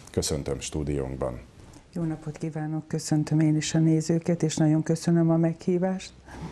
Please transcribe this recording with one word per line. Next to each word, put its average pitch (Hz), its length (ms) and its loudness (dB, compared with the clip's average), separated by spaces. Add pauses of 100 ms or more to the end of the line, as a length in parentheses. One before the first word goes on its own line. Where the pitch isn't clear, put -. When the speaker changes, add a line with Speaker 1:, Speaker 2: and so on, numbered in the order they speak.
(100)
Speaker 1:
Köszöntöm 71 500 -4
stúdiónkban. 65 800 -4 (520)
Speaker 2:
Jó 175 100 -6
napot 156 360 -8
kívánok, 156 500 -6
köszöntöm 156 520 0
én 156 160 4
is - 180 -2
a 165 40 4
nézőket, 160 640 2
és 156 140 0
nagyon 156 260 4
köszönöm 165 480 2
a 165 60 4
meghívást. 180 760 0 (400)